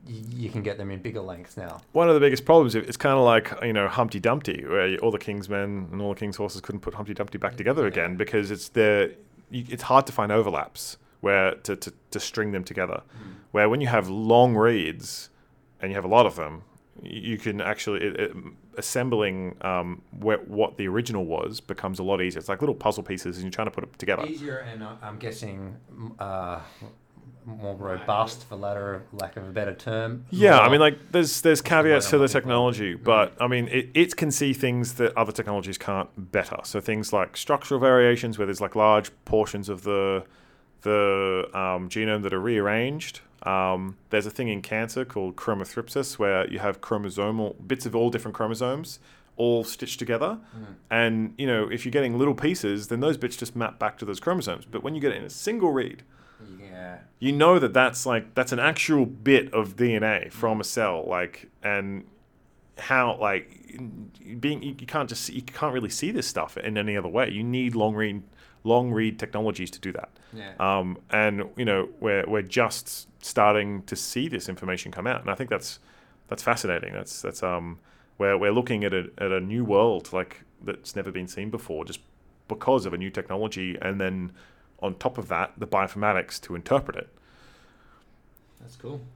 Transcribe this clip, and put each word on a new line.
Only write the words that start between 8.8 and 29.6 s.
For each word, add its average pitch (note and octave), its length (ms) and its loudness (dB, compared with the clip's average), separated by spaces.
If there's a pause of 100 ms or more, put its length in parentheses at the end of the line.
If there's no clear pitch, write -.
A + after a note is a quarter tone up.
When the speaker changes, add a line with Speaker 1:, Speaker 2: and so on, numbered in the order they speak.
Speaker 2:
y-, B2 180 -8
it's B2+ 140 -8
hard C3+ 240 6
to - 40 -12
find G#2 200 0
overlaps G2+ 680 -2 (240)
where G2 360 4
to, - 180 -4
to, - 180 -12 (180)
to G#2 80 -6
string G#2+ 320 -4
them F#2+ 140 -4
together. F#2 360 -4 (120)
Speaker 1:
Mm. G2+ 200 -18 (180)
Speaker 2:
Where G#2 180 6
when B2+ 120 4
you C3+ 60 0
have G#2+ 220 2
long A2+ 460 6
reads G#2+ 760 0 (500)
and F#2+ 120 -4
you G2 40 -4
have G2 100 -2
a F#2 40 -4
lot A2+ 160 8
of F#2 100 -2
them, D#2+ 280 -10 (380)
y-, - 100 -16
you A2 260 -6
can G#2 240 -6
actually, G2+ 420 -4
it, G2+ 160 -4
it, G2+ 120 -2 (460)
assembling, G#2+ 840 -2
um, F2+ 400 -4 (180)
where, G#2+ 200 2
what - 380 -2
the G2 100 -4
original G#2+ 380 -2
was D#2+ 340 -4
becomes F#2+ 400 -8
a F#2 40 -4
lot F#2+ 180 0
easier. F#2 180 -2
It's D#2+ 100 -10
like G2 120 -4
little C#3+ 140 0
puzzle G#2 280 -2
pieces F2+ 340 -8
and F#2 80 -8
you're F#2 60 -6
trying A2 160 -4
to - 40 -6
put F#2 120 -8
it - 160 -18
together. F#2+ 260 -2
Speaker 1:
Easier D3 340 -10
and, A2 240 -12
uh, A2 180 -12
I'm G#2 160 -14
guessing, G2+ 580 -10 (160)
m-, A2+ 280 -14
uh, F#2 400 -8 (840)
more A2 300 -10
Speaker 3:
Right. F#2+ 260 -6
Speaker 1:
robust, A2 480 0
for G2+ 80 -12
latter, G2+ 460 -6 (100)
lack G2 240 -10
of F#2+ 100 -12
a F#2+ 40 -14
better G2+ 220 -4